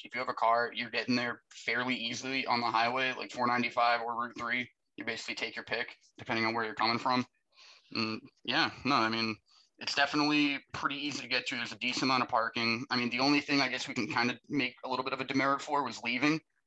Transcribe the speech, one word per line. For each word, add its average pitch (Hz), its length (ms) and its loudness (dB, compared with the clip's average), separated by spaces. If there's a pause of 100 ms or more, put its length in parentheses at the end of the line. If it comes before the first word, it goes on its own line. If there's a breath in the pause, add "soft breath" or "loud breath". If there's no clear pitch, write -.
if - 100 -14
you 120 60 -4
have 127 100 -2
a 123 40 -4
car, 117 400 4
you're 117 180 -6
getting 117 240 0
there 120 260 -2 (100)
fairly 123 440 -2
easily 123 500 -4
on 117 140 2
the 120 80 2
highway, 127 500 2
like - 140 -8
four 120 160 0
ninety-five 120 540 4
or 117 200 -2
Route 120 160 -6
three. 120 320 -2 (280)
You - 80 -10
basically 117 280 -4
take - 220 -6
your 113 100 -8
pick 120 300 -4 (240)
depending 113 260 0
on 113 80 2
where 113 100 0
you're 110 120 -4
coming 113 240 2
from. 127 260 2 (680 soft breath)
And 110 280 -2 (220)
yeah, 127 260 2 (160)
no, 139 100 4
I 113 140 4
mean, 113 260 -2 (440 soft breath)
it's - 160 -6
definitely 147 640 2 (140)
pretty 143 240 -4
easy 139 260 -6
to 123 40 -12
get 123 200 -2
to. 135 80 -2
There's 120 160 -4
a 113 60 -10
decent 123 260 -2
amount 131 180 4
of 120 80 0
parking. 117 640 2
I 127 60 2
mean, 120 120 0
the 120 120 -2
only 143 200 4
thing 143 200 0
I 131 60 2
guess 123 200 -4
we 135 80 -8
can 107 160 -2
kind 120 180 2
of 123 80 -4 (100)
make 127 280 -2 (100)
a 131 40 -8
little 127 160 -2
bit 131 80 -2
of 131 80 -4
a 131 40 -4
demerit 135 360 2
for 143 220 0
was 117 200 -6
leaving. 131 360 2 (280)